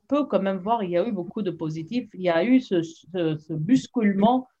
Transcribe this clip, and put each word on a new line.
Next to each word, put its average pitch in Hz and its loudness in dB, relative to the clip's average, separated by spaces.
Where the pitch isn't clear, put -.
peut 285 2
quand 196 0
même 196 -2
voir, 214 -2
il 175 -4
y 175 0
a 190 2
eu 240 -4
beaucoup 185 -6
de 180 -2
positifs. 160 -6
Il 185 -10
y 180 0
a 165 2
eu 254 6
ce, 180 0
ce, 160 -4
ce - -10
bousculement 214 2